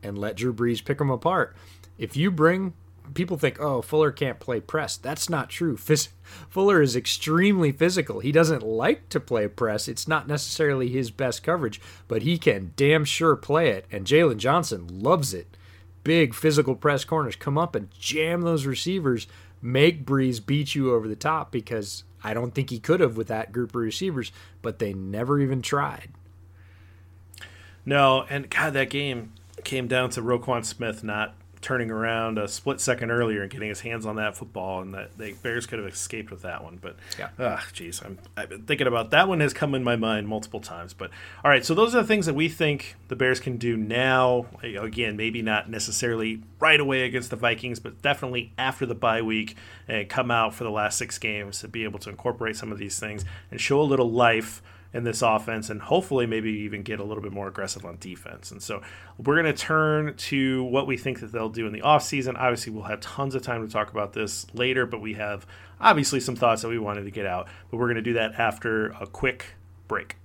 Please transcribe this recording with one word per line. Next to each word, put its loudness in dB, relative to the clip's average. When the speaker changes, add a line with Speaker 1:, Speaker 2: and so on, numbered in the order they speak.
Speaker 1:
and -8
let -4
Drew 0
Brees 0
pick -4
'em 2
apart. 0
If -6
you 4
bring, 4
people 0
think, 0
"Oh, 0
Fuller 4
can't -4
play -4
press." -4
That's -6
not -2
true. -2
Phys-, 2
Fuller 6
is 4
extremely 4
physical. 2
He -2
doesn't 6
like 0
to 0
play 0
press. 0
It's -6
not 0
necessarily 0
his -2
best -2
coverage, 0
but 0
he 2
can 2
damn 6
sure 4
play 2
it, 0
and -6
Jalen 6
Johnson 0
loves 2
it. -10
Big 4
physical 4
press 2
corners -2
come -2
up 0
and -4
jam -2
those 2
receivers, 0
make 4
Brees 2
beat 0
you 2
over 2
the -2
top, -2
because -6
I -2
don't -2
think -2
he -6
could 4
have 4
with -4
that -4
group -2
of -8
receivers, -4
but -6
they -2
never -2
even 0
tried. -4
Speaker 2:
No, 6
and -6
God, 0
that 2
game -4
came -2
down 2
to -6
Roquan 0
Smith -6
not -4
turning -2
around -2
a -2
split -4
second 0
earlier 0
and -8
getting -8
his -8
hands -8
on -4
that -2
football, -8
and -12
that -12
the -12
Bears -4
could -8
have -8
escaped -10
with -16
that -10
one. -16
But, -16
Speaker 1:
Yeah. -10
Speaker 2:
ah, -2
jeez, -12
I'm, -14
I've -10
been -14
thinking 0
about, 0
that 8
one 0
has 2
come -2
in -2
my 2
mind -2
multiple -6
times. -14
But, -12
all 6
right, 8
so 2
those 6
are 6
the 0
things 2
that 0
we 2
think -2
the -6
Bears 4
can -4
do 0
now. 4
Again, -4
maybe -2
not 0
necessarily -4
right 6
away 2
against -4
the -6
Vikings, -2
but -14
definitely -2
after -2
the -4
bye 2
week, -2
and -4
come 0
out 2
for -10
the -4
last -2
six -8
games -6
to -14
be -8
able -6
to -14
incorporate -4
some -10
of -10
these -8
things -8
and -10
show 4
a 6
little 4
life 4
in -4
this -2
offense, 0
and -8
hopefully 2
maybe -2
even -6
get -8
a -8
little -8
bit -8
more -8
aggressive -8
on -14
defense. -16
And -16
so -8
we're 2
gonna 4
turn 2
to 0
what 0
we -2
think -6
that -12
they'll -2
do -4
in -6
the -8
offseason. 4
Obviously, 0
we'll -10
have -6
tons -6
of -4
time -4
to -10
talk -2
about -4
this -6
later, 0
but -8
we -8
have -6
obviously 4
some -4
thoughts 4
that -4
we -2
wanted -4
to -10
get -6
out, -4
but -6
we're 0
gonna 0
do -2
that -2
after 0
a -12
quick -4
break. -6